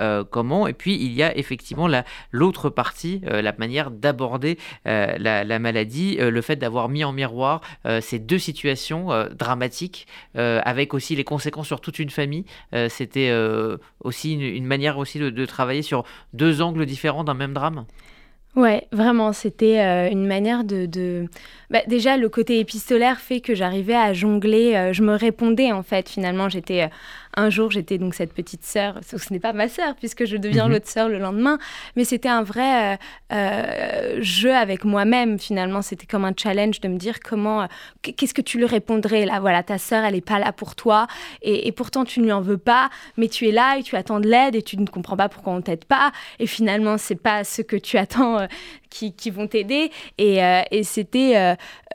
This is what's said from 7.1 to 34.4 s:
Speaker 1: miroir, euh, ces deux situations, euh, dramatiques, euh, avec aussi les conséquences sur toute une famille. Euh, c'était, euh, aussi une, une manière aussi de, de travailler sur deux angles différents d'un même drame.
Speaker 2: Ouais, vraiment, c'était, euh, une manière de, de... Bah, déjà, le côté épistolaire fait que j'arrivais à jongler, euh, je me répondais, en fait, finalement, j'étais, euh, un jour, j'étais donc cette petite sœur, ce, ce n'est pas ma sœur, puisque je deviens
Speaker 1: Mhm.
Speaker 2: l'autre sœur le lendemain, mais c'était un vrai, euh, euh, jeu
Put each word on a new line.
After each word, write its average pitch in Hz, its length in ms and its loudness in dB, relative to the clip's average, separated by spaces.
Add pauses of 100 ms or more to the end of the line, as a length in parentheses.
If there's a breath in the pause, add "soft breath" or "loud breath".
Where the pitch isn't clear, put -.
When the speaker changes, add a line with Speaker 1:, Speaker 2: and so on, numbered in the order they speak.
Speaker 1:
miroir, 135 480 -2 (260 loud breath)
euh, 113 140 0
ces 120 180 -6
deux 127 200 0
situations, 156 760 -4
euh, 110 160 0
dramatiques, 123 800 -6 (300 loud breath)
euh, 120 280 0
avec 135 300 -2
aussi 139 220 -4
les 139 80 -2
conséquences 151 420 -6
sur 139 140 -6
toute - 180 -12
une 147 120 -6
famille. 147 340 -4 (300 loud breath)
Euh, 117 140 0
c'était, 131 420 -2
euh, 110 460 0 (240 soft breath)
aussi 151 340 -4
une, 147 80 -4
une 127 240 -6
manière 139 320 0
aussi 143 200 -8
de, 143 120 -2
de 123 160 -4
travailler 135 360 -2
sur 131 220 -2 (280 loud breath)
deux 151 300 2
angles 160 240 0
différents 143 380 -4
d'un 147 100 -2
même 135 200 -6
drame. 143 300 -4 (720 soft breath)
Speaker 2:
Ouais, 233 360 4
vraiment, 220 400 4
c'était, 220 480 2
euh, 180 280 4
une 196 200 0
manière 214 340 0
de, 196 240 -2
de... 175 400 -4 (440 loud breath)
Bah, - 180 4
déjà, 247 280 2
le 233 120 2
côté 226 320 2
épistolaire 233 580 0
fait 254 220 -4
que 247 120 -2
j'arrivais 190 440 0
à 214 160 4
jongler, 214 640 4
euh, 185 160 2
je 185 100 2
me 208 140 4
répondais, 226 560 2
en 190 100 -2
fait, 190 260 -2
finalement, 190 400 -2
j'étais, 180 360 -2
euh, 156 40 -4 (480 loud breath)
un 214 140 4
jour, 214 220 0
j'étais 196 260 -2
donc 180 160 -2
cette 170 180 -6
petite - 320 -10
sœur, 202 400 -2
ce, - 140 -10
ce - 140 -8
n'est 180 80 -4
pas 226 120 -2
ma 208 160 0
sœur, 302 280 -4
puisque 233 280 -4
je 208 120 -4
deviens 214 300 2
Speaker 1:
Mhm. 226 80 4
Speaker 2:
l'autre 208 140 -2
sœur 226 200 0
le 208 100 -2
lendemain, 220 400 0 (380 loud breath)
mais 247 80 4
c'était 247 240 -2
un 226 160 2
vrai, 233 500 0
euh, - 20 -10 (360 loud breath)
euh, - 880 -2
jeu 208 340 2